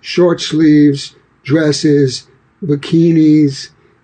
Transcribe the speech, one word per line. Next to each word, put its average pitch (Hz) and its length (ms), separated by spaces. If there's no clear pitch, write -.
short 175 400
sleeves, 151 720
dresses, 143 840
bikinis, 156 1080